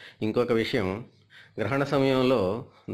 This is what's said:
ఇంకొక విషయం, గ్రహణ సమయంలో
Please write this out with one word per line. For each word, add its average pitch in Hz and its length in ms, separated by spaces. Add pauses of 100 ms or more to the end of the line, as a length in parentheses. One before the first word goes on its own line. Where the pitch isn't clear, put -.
(260)
ఇంకొక 117 260 (100)
విషయం, 104 280 (680)
గ్రహణ 131 220 (120)
సమయంలో 131 480 (520)